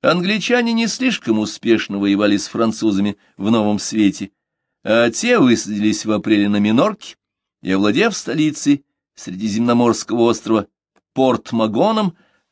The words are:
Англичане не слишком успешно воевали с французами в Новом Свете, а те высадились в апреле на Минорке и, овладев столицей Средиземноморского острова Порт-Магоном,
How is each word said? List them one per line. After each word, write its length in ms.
Англичане 720
не 140
слишком 520
успешно 600
воевали 400
с 100
французами 720
в 140
Новом 280
Свете, 520
а 280
те 280
высадились 680
в 60
апреле 360
на 120
Минорке 560
и, 100
овладев 440
столицей 720
Средиземноморского 1040
острова 440
Порт-Магоном, 1040